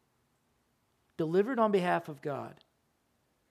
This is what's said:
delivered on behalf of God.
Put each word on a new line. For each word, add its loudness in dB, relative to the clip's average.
delivered 0
on 4
behalf 2
of -12
God. -8